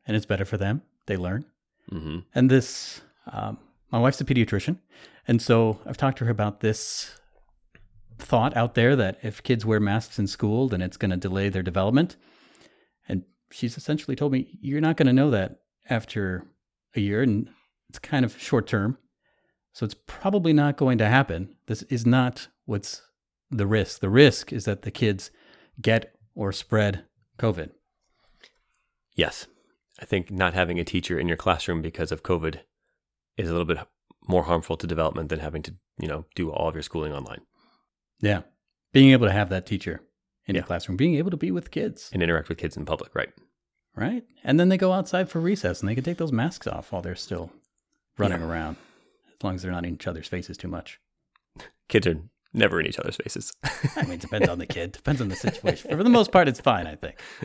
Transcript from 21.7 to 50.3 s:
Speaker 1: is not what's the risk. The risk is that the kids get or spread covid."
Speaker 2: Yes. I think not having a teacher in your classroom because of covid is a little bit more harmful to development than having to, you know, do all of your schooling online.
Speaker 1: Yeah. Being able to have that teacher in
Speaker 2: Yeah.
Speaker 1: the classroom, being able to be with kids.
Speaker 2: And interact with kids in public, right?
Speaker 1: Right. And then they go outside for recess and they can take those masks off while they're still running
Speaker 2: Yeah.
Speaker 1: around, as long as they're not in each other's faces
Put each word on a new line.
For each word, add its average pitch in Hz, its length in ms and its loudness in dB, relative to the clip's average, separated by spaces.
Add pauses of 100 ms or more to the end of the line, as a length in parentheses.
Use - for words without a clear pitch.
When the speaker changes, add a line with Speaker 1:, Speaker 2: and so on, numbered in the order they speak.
Speaker 1:
is 117 220 -4
not 123 420 2 (180)
what's - 360 -6 (500)
the 101 160 0
risk. 107 320 0
The 95 100 -2
risk 127 440 6
is 113 120 -6
that 101 180 -4
the 107 80 -8
kids 104 380 -2 (520)
get 110 340 2 (200)
or 98 160 -2
spread 101 520 0 (360)
covid." 90 320 -2 (1400)
Speaker 2:
Yes. - 320 -2 (500)
I - 60 -20
think 92 260 -2
not 92 240 0
having 87 240 0
a 85 60 -2
teacher 87 340 -4
in 85 120 -2
your 82 80 -2
classroom 85 440 -2
because 82 300 -6
of 80 120 -6
covid 80 360 -2 (800)
is 95 120 -4
a - 20 -2
little 85 140 0
bit 80 120 -2 (500)
more 90 160 4
harmful 82 340 0
to 92 100 -8
development 80 420 -2
than 78 100 -4
having 78 240 -8
to, 85 100 -14 (240)
you 80 100 -6
know, 78 180 -8 (100)
do 85 160 -2
all 82 160 -2
of 78 80 -4
your 78 60 -8
schooling 76 320 -6
online. 69 260 -12 (800)
Speaker 1:
Yeah. 104 220 0 (500)
Being 135 200 10
able 123 160 8
to 95 40 6
have 101 180 2
that 92 160 -4
teacher 90 360 -6 (460)
in 98 80 -2
Speaker 2:
Yeah. 82 60 0
Speaker 1:
the - 60 -10
classroom, 87 300 -4
being 160 180 2
able 170 160 0
to 175 60 -2
be 180 140 -4
with 175 200 -6
kids. - 400 -6
Speaker 2:
And 92 100 -2
interact 82 280 2
with 82 80 -6
kids - 180 -6
in 76 100 -10
public, - 300 -6
right? - 140 -4 (640)
Speaker 1:
Right. 226 300 -4 (180)
And 147 160 4
then 180 80 6
they 190 100 4
go 185 140 2
outside 185 380 -2
for 165 100 -4
recess 165 400 -2
and 98 80 -4
they 110 80 -2
can 131 80 -4
take 170 140 -4
those 160 160 -4
masks 127 340 -2
off - 240 -8
while 92 100 -6
they're 90 140 -8
still 85 380 -8 (640)
running 92 240 0
Speaker 2:
Yeah. 80 60 -6
Speaker 1:
around, 80 280 -6 (600)
as - 80 -10
long 92 100 -2
as 90 60 -8
they're 90 100 -6
not 87 140 -4
in 87 80 -6
each - 140 -12
other's 82 200 -8
faces 92 300 -8